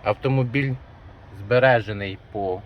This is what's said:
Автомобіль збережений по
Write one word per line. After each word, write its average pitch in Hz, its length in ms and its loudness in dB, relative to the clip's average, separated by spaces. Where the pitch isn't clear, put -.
Автомобіль 131 680 0
збережений 104 760 2
по 95 340 -4